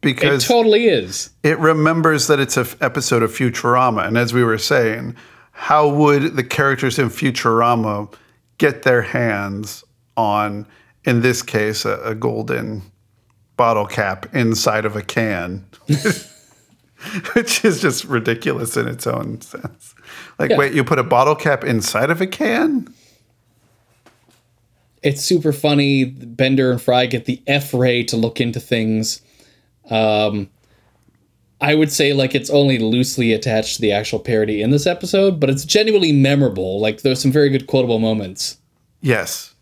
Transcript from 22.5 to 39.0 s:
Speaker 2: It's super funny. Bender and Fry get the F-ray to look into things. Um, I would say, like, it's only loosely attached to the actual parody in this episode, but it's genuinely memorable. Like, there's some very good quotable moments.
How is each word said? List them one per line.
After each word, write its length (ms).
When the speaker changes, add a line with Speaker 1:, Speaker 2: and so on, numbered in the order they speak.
Speaker 2:
It's 200
super 300
funny. 520
Bender 680
and 100
Fry 240
get 200
the 200
F-ray 580
to 120
look 240
into 180
things. 640
Um, 600
I 140
would 180
say, 200
like, 220
it's 160
only 280
loosely 540
attached 440
to 60
the 100
actual 260
parody 420
in 100
this 160
episode, 520
but 120
it's 140
genuinely 480
memorable. 680
Like, 220
there's 180
some 120
very 160
good 200
quotable 320
moments. 580